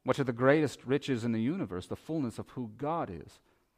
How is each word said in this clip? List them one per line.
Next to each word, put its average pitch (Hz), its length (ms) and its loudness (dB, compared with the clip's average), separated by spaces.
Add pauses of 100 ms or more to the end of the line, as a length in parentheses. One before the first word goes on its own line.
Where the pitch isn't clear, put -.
Which 123 160 2
are 135 40 4
the 123 80 0
greatest 135 540 4
riches 127 380 0
in 120 80 2
the 110 100 2
universe, 113 460 -2
the - 80 -6
fullness 151 420 -4
of 107 120 -8
who 120 280 -8
God 143 320 -2
is, - 300 -12 (380)